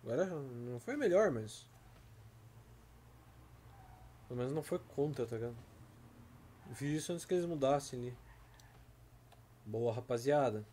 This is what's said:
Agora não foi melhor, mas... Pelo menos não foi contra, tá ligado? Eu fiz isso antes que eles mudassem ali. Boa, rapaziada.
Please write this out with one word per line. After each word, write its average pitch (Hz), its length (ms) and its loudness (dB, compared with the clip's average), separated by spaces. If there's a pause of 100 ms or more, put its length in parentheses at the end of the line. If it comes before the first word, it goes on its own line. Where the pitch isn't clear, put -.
Agora 143 240 2
não 123 520 -6
foi 240 160 -6
melhor, 208 360 4
mas... 110 360 -6 (2500)
Pelo 123 100 -6
menos 127 140 0
não 156 100 0
foi 180 160 -2
contra, 143 480 0
tá 117 100 -4
ligado? 117 200 -4 (1120)
Eu 120 60 -10
fiz 139 160 -2
isso 156 220 -2
antes 170 120 -4
que - 80 -2
eles 175 140 4
mudassem 143 540 2
ali. 123 180 -6 (1500)
Boa, 110 300 0
rapaziada. 120 800 2